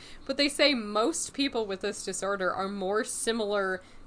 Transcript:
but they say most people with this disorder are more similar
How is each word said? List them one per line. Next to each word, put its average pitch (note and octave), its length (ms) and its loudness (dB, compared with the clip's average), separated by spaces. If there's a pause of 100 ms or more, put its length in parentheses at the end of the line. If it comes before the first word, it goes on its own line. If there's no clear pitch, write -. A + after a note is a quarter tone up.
(260)
but C4+ 120 -2
they C#4+ 100 4
say D4 260 4
most A3 600 0
people C4+ 320 0
with G3 160 -4
this G3+ 240 -4
disorder F#3+ 460 0
are G3 180 -2
more G3+ 340 0
similar G#3 800 0 (260)